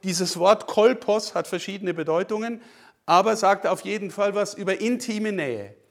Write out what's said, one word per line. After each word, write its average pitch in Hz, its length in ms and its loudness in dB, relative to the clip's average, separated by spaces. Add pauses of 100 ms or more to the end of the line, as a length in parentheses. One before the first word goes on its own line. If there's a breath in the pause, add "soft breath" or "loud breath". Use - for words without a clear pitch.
Dieses 180 340 -2
Wort 202 300 4
Kolpos 220 680 2
hat 170 120 -2
verschiedene 190 460 -6
Bedeutungen, 202 720 -2 (420 loud breath)
aber 196 320 4
sagt 196 300 2
auf 185 160 -2
jeden 196 280 -6
Fall 202 240 0
was 202 200 -2
über 190 260 -4
intime 214 520 -2
Nähe. 117 420 -6 (160)